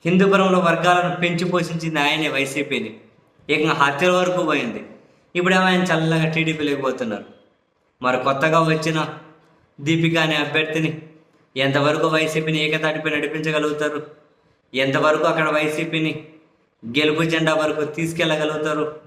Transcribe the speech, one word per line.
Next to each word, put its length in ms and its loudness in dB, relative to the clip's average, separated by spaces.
హిందూపురంలో 540 4
వర్గాలను 580 2
పెంచి 280 -2
పోషించింది 560 -2
ఆయనే, 280 0
వైసీపీని. 680 -4
ఏకంగా 240 2
హత్యల 360 2
వరకు 340 2
పోయింది. 420 -2
ఇప్పుడేమో 260 2
ఆయన 200 4
చల్లగా 460 2
టీడీపీలోకి 540 -2
పోతున్నారు. 420 -4
మరి 160 0
కొత్తగా 420 2
వచ్చిన 460 0
దీపిక 380 2
అనే 180 2
అభ్యర్థిని 680 -2
ఎంతవరకు 500 2
వైసీపీని 520 0
ఏకతాటిపై 520 -2
నడిపించగలుగుతారు, 960 -2
ఎంతవరకు 500 2
అక్కడ 260 0
వైసీపీని 760 -2
గెలుపు 360 2
జెండా 320 0
వరకు 300 0
తీసుకెళ్ళగలుగుతారు 1200 -4